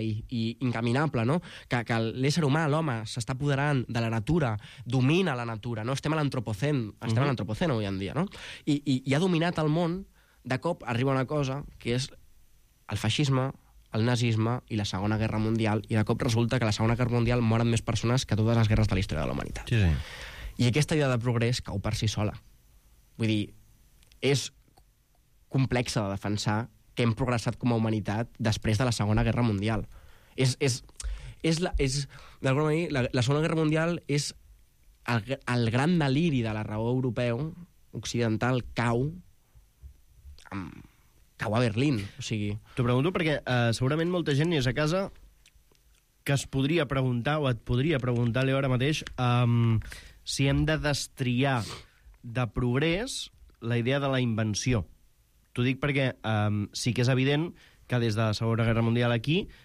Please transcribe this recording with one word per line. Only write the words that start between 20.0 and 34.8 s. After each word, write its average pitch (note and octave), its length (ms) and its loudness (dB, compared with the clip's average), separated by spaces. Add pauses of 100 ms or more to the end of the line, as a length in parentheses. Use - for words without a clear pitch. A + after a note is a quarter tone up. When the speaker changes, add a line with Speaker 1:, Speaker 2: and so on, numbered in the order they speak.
Speaker 1:
I B2 100 4
aquesta D3 260 2
idea C#3+ 160 2
de B2 80 2
progrés A#2 420 2
cau - 240 -6
per A2+ 120 -2
si A2+ 120 0
sola. G#2 240 0 (840)
Vull A2 100 0
dir, G#2+ 120 2 (840)
és C#3 300 0 (1000)
complexa B2 540 0
de G2 80 -2
defensar G#2 540 -2 (260)
que B2 100 -2
hem A#2 100 2
progressat A#2+ 440 -2
com B2 140 0
a A#2 40 2
humanitat A2 640 0
després A2 400 0
de C3 80 2
la A#2+ 60 0
Segona G#2+ 340 2
Guerra A#2 180 0
Mundial. G#2+ 400 0 (520)
És, B2+ 240 2
és, B2+ 180 0 (640)
és D#3+ 180 0
la, F3+ 160 -4
és, C#3 300 0 (340)
d'alguna C#3 300 2
manera, E3 180 0 (140)
la, - 0 - (100)
la B2+ 100 2
Segona C#3+ 220 2
Guerra D#3+ 160 0
Mundial D#3+ 460 2
és C#3+ 240 -2 (760)